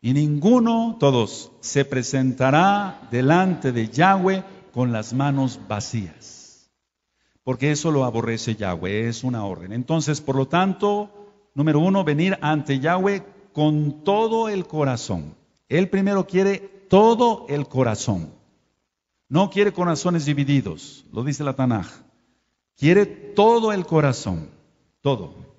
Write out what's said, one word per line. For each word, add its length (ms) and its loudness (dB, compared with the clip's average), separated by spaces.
Y 140 0
ninguno", 840 2
todos, 500 0
"se 220 0
presentará 1300 0
delante 640 2
de 160 -2
Yahweh 560 2
con 200 -2
las 200 -6
manos 540 0
vacías", 1040 -10
porque 300 -2
eso 180 -2
lo 140 2
aborrece 500 -4
Yahweh, 540 -4
es 160 -8
una 200 -4
orden. 280 -10
Entonces, 480 -4
por 160 -4
lo 100 0
tanto, 640 -2
número 240 2
uno, 240 2
venir 360 0
ante 380 -2
Yahweh 460 0
con 520 0
todo 440 0
el 180 -6
corazón. 680 -4
Él 200 0
primero 380 0
quiere 320 0
todo 600 4
el 180 -4
corazón. 640 -2
No 220 2
quiere 220 2
corazones 540 -2
divididos, 840 -2
lo 120 -6
dice 200 -6
la 120 -4
Tanaj. 320 0
Quiere 300 4
todo 680 0
el 140 -4
corazón, 640 -2
todo. 340 -4